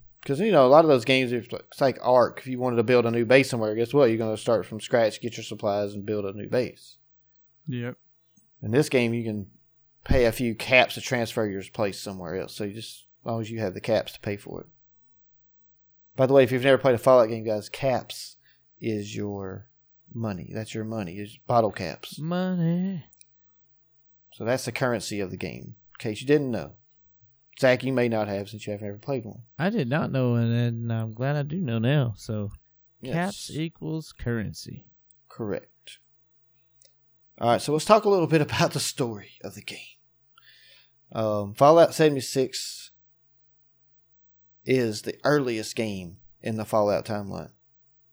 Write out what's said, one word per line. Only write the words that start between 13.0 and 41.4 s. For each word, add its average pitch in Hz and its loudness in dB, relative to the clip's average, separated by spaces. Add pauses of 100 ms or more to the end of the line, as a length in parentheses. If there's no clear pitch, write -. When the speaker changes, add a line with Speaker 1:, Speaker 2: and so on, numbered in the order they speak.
Speaker 1:
as - -20
long 117 -4
as 107 -8
you 113 -8
have 95 -4
the 104 -10
caps - 0
to - -20
pay 104 -6
for - -14
it. - -18 (1500)
By 131 2
the 135 4
way, 135 8
if 120 2
you've 123 0
never 131 6
played 127 4
a 110 0
Fallout 127 6
game, 113 -6
guys, 107 -4
caps - -6 (440)
is 107 -6
your 101 -8 (480)
money. 107 -8
That's 107 -10
your 110 -6
money. 107 -8
It's 104 -14 (100)
bottle 113 2
caps. - -10
Speaker 3:
Money. 180 -2 (1300)
Speaker 1:
So 104 -14
that's 127 -2
the 117 -6
currency 113 -4
of 92 -6
the 92 -10
game, 73 -10 (200)
in - -20
case 107 -6
you 131 -12
didn't 143 4
know. 82 -6 (840)
Zach, 127 2
you 135 -2
may 123 2
not 107 0
have 101 -6
since 107 -16
you 104 -6
have 101 -10
never 101 -10
played 135 -6
one. 107 -16 (160)
Speaker 3:
I 170 -2
did 175 -2
not 147 -2
know, 127 0
and, 117 2
and 117 -2
I'm 110 -4
glad 135 -4
I 143 -2
do 151 -6
know 117 -2
now. 120 2
So 104 -6 (500)
Speaker 1:
Yes. 131 -8
Speaker 3:
caps 180 -4
equals 156 -8
currency. - -8 (420)
Speaker 1:
Correct. - -10 (1400)
All 117 2
right, 113 4
so 143 -2
let's 156 0
talk 214 6
a 208 2
little 180 4
bit 151 4
<laughs> - 2
about 147 -2
the 143 -4
story 113 -6 (100)
of 101 -12
the 104 -18
game. - -14 (1300)
Um, 107 -2